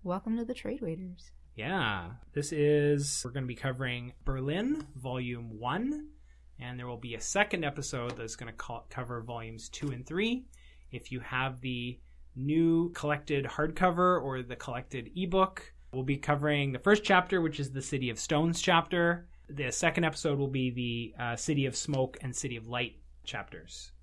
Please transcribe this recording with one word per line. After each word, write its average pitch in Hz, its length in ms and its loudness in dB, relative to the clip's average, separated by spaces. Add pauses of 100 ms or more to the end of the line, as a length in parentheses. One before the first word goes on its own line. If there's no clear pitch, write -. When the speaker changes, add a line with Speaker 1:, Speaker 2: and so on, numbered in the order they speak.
Speaker 1:
Welcome 196 340 -2
to 233 80 -2
the 247 80 -4
Trade 247 280 -6
Waiters. 180 500 -8 (240)
Speaker 2:
Yeah. 107 560 -2 (220)
This 143 180 -4
is, 147 760 4
we're 123 60 -6
gonna 131 160 -2
be 123 80 -4
covering 123 580 -4 (120)
Berlin, 170 600 0 (100)
Volume 123 640 -6
One, 247 480 -2 (520)
and 123 200 -8
there 123 80 -8
will 123 100 -6
be 117 180 -8
a 107 60 -6
second 196 420 0
episode 131 540 -4
that's 113 180 -8
gonna 117 180 -10
co-, 117 360 -10
cover 120 320 -6
Volumes 113 480 -8
Two 147 220 -6
and 123 140 -8
Three. 226 400 0 (460)
If - 200 -10
you 123 80 -4
have 127 420 -2
the 123 380 -4 (360)
new 165 580 4
collected 147 520 0
hardcover 170 760 2
or 131 220 -4
the 120 120 -8
collected 123 600 -6
ebook, 185 580 2 (180)
we'll 131 120 -2
be 139 140 2
covering 147 540 2
the 123 80 -4
first 208 240 8
chapter, 180 380 6
which 156 180 0
is 139 120 -2
the 135 100 -6
City 131 280 0
of 113 100 -4
Stones 165 420 2
chapter. 170 680 4 (220)
The 139 220 -4
second 170 320 2
episode 151 360 2
will 139 100 2
be 131 200 0 (480)
the, 123 60 -4
uh, 120 140 -2
City 143 300 2
of 127 80 -4
Smoke 131 460 -2
and 127 140 -6
City 127 220 -6
of 110 100 -12
Light 120 300 -4 (260)
chapters. - 680 -12 (120)